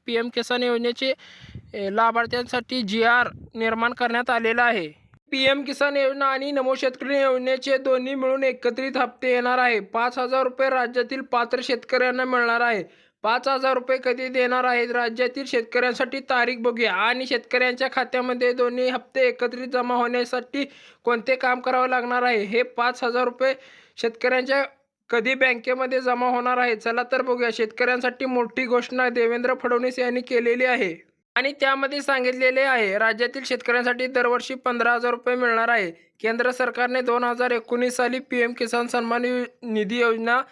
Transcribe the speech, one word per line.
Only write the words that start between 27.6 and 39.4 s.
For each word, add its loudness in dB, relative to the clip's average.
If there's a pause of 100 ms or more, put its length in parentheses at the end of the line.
मोठी -2
घोषणा 0
देवेंद्र 0
फडणवीस 0
यांनी 0
केलेली 0
आहे 0 (260)
आणि 0
त्यामध्ये 0
सांगितलेले 2
आहे, 2
राज्यातील 0
शेतकऱ्यांसाठी 0
दरवर्षी 0
पंधरा 0
हजार 0
रुपये -2
मिळणार 0
आहे. 2 (300)
केंद्र -2
सरकारने -2
दोन 0
हजार 0
एकोणीस -2
साली 0
पीएम -2
किसान -2
सन्मान -2
यो-, 0 (180)